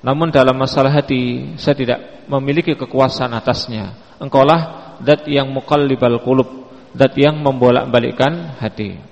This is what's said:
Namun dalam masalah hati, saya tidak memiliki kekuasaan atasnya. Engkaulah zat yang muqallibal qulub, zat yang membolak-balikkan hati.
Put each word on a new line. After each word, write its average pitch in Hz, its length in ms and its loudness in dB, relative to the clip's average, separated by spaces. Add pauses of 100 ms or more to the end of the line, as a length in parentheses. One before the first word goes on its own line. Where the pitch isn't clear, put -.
Namun 147 320 -2
dalam 131 240 4
masalah 135 320 0
hati, 131 640 -2
saya 143 240 -2
tidak 123 200 -2 (280)
memiliki 143 480 -2
kekuasaan 131 580 -2
atasnya. 110 600 -4 (240)
Engkaulah 139 800 2
zat - 320 2
yang 139 180 0
muqallibal 131 720 0
qulub, 131 280 2 (420)
zat 131 240 2
yang 151 240 2
membolak-balikkan 127 1200 0
hati. 104 400 -8 (120)